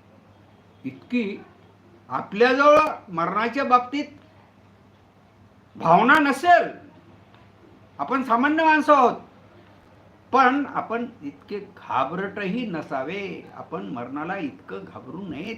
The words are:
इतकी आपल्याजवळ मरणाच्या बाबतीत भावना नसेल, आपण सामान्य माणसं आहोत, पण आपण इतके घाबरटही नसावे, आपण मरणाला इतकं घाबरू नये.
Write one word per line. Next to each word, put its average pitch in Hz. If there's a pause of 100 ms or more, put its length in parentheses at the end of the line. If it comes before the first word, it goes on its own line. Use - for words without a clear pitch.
(840)
इतकी 190 (680)
आपल्याजवळ 262 (300)
मरणाच्या 208
बाबतीत 247 (1700)
भावना 196
नसेल, 302 (1300)
आपण 247
सामान्य 302
माणसं 311
आहोत, 277 (1160)
पण 262 (120)
आपण 226 (160)
इतके 151
घाबरटही 190
नसावे, 165
आपण 175
मरणाला 147
इतकं 185
घाबरू 135
नये. 180